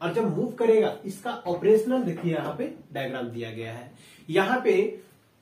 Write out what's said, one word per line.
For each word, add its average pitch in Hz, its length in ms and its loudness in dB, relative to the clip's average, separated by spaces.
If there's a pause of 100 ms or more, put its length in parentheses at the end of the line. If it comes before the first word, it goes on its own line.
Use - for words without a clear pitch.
और 170 120 -2
जब 196 240 2
मूव 240 160 0
करेगा 220 420 4 (100)
इसका 196 260 -8
ऑपरेशनल 220 720 2
देखिए, 170 300 -2
यहाँ 147 240 -4
पे 285 160 -6 (200)
डायग्राम 127 360 -6
दिया 113 220 -8
गया 113 220 -10
है। 120 180 -14 (380)
यहाँ 196 320 2
पे 208 400 2 (400)